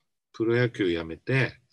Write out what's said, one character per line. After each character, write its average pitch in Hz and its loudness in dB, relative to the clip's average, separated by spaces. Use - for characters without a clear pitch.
プ 113 -2
ロ 117 2
野 123 4
球 104 0
辞 82 0
め 80 -10
て、 123 -2